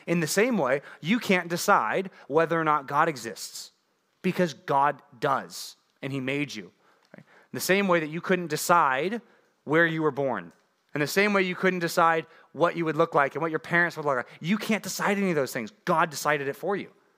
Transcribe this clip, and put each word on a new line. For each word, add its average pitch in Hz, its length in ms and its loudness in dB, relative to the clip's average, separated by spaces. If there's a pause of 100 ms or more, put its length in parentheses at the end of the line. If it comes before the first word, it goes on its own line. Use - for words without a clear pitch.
In 175 140 2
the 156 80 0
same 226 300 2
way, 139 240 0 (180)
you 185 180 0
can't 180 300 0
decide 170 640 0 (160)
whether 165 320 2
or 160 60 0
not 147 220 2
God 143 200 2
exists 113 640 -10 (520)
because 175 300 0
God 139 480 0 (180)
does, 117 580 -4 (240)
and 135 100 -6
he 139 80 -4
made 131 340 -4
you. 92 200 -14 (420)
Right? - 100 -20
In - 280 -20
the 127 80 -6
same 196 260 2
way 175 140 4
that 156 60 -6
you 156 120 -8
couldn't 180 280 -2
decide 156 760 2 (420)
where 160 220 4
you 160 160 0
were 151 100 2
born, 117 400 -4 (420)
in 143 60 -4
the 147 80 0
same 202 240 2
way 196 120 2
you 185 120 -2
couldn't 180 240 0
decide 165 460 2 (260)
what 160 240 0
you 165 80 -2
would 156 140 -2
look 160 160 2
like 139 220 2
and 143 60 -4
what 165 100 -4
your 156 80 -2
parents 170 360 0
would 156 100 -8
look 139 120 0
like, 120 100 -6 (140)
you 185 160 0
can't 214 260 -4
decide 190 340 -2
any 196 120 0
of 170 60 0
those 135 180 -2
things. 113 180 -8 (140)
God 170 240 2
decided 147 400 -2
it 135 60 -6
for 196 200 -4
you. 143 160 -8 (260)